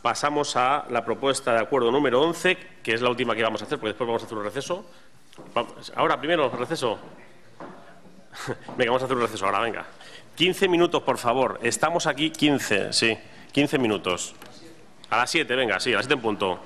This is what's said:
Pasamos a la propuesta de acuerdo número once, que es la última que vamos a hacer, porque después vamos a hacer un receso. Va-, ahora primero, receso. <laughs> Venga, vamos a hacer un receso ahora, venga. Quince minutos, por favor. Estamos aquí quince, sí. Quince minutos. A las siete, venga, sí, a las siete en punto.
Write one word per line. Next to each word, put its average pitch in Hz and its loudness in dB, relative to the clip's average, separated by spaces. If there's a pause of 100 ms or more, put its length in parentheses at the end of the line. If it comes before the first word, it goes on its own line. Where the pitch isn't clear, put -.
Pasamos 147 0
a 127 2
la 120 0
propuesta 123 0
de 113 4
acuerdo 117 2
número 131 4
once, 170 2 (240)
que 113 -2
es 117 0
la 123 4
última 117 0
que 113 0
vamos 107 0
a 104 -8
hacer, 147 -4
porque 110 -4
después 117 -4
vamos 117 -2
a - -10
hacer 113 -8
un 104 -6
receso. 139 -6 (720)
Va-, 117 2 (300)
ahora 143 2
primero, 147 2
receso. 120 -4 (1300)
<laughs> - -10
Venga, 117 2
vamos 127 2
a - -2
hacer 127 0
un 120 2
receso 104 -2
ahora, 98 2
venga. 101 -2 (500)
Quince 185 2
minutos, 170 2
por 123 0
favor. 120 0
Estamos 156 0
aquí 151 0
quince, 117 2
sí. 113 2 (340)
Quince 143 2
minutos. 95 0 (760)
A 107 2
las 123 2
siete, 131 0
venga, 110 2
sí, 120 2
a 101 4
las 110 2
siete 147 2
en 127 -6
punto. 98 0